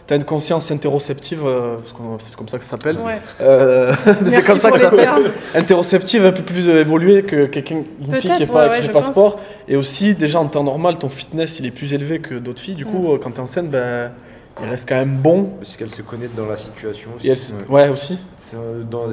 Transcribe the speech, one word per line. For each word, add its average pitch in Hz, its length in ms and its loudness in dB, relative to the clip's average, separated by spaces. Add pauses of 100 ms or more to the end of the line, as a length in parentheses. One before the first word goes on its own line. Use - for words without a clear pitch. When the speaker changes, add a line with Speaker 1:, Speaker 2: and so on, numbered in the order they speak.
Speaker 1:
t'as 147 80 2
une 143 80 -2
conscience 156 480 -4
interoceptive, 143 760 -4
euh, 120 300 -2
parce 113 160 -18
qu'on, 113 260 -12
c'est - 160 -16
comme 110 140 -14
ça 123 100 -10
que - 60 -14
ça - 60 -18
s'appelle. 143 280 -4
Speaker 2:
Ouais. 226 220 -6 (200)
Speaker 1:
Euh, 127 600 6
<laughs> - 60 -6
mais 208 80 8
c'est 202 160 0
Speaker 2:
Merci 240 120 6
Speaker 1:
comme 196 160 4
ça 220 120 4
Speaker 2:
pour - 80 4
Speaker 1:
que - 40 4
ça 180 80 6
Speaker 2:
les 214 140 6
Speaker 1:
s'appelle. 147 180 4
Speaker 2:
termes. 127 100 0 (220)
Speaker 1:
Interoceptive, 180 720 2
un 185 60 6
peu 180 100 -6
plus, 175 260 -2
euh, 160 120 6
évoluée 170 420 4
que 151 240 2
quelqu'un, 147 360 -6 (180)
une 143 160 -6
fille 262 60 0
qui 190 40 -6
est 349 100 2
Speaker 2:
Peut-être, - 160 0
Speaker 1:
pas, 240 120 6
Speaker 2:
ouais, - 40 6
Speaker 1:
qui - 20 2
Speaker 2:
ouais, 240 100 0
Speaker 1:
fait 247 80 -2
Speaker 2:
je - 40 -4
Speaker 1:
pas 240 60 4
de 262 60 4
Speaker 2:
pense. 269 80 -4
Speaker 1:
sport. 214 280 4 (280)
Et 139 80 2
aussi, 190 400 0
déjà, 160 240 0
en 151 60 0
temps 147 180 -2
normal, 160 340 0
ton 143 100 -6
fitness, 160 520 -8
il 135 60 -8
est 120 40 -6
plus 139 240 -8
élevé 147 260 -4
que 135 140 -12
d'autres 120 260 -10
filles. 196 140 -12
Du 143 100 -12
coup, 170 140 -4
Speaker 2:
Mm. 170 160 0
Speaker 1:
euh, 131 80 0
quand 127 80 -8
t'es 123 100 -10
enceinte, 165 280 -6
ben, 123 420 -4 (500)
il 110 80 -10
reste 123 200 -8
quand 131 80 0
même 135 220 0
bon. 170 260 4 (140)
Speaker 3:
Parce - 180 -16
qu'elle 110 140 -10
se 110 120 -12
connaît 120 340 -12
dans 110 100 -6
la 107 100 -6
situation - 600 -12
aussi. 120 120 -4
Speaker 1:
Et - 20 4
elle 131 80 2
se, 120 140 -12
Speaker 3:
Ouais. 131 320 2
Speaker 1:
ouais, 147 60 4
aussi. 180 280 -6 (180)
Speaker 3:
C'est, - 200 -18
euh, 117 260 -10
dans, 117 300 -8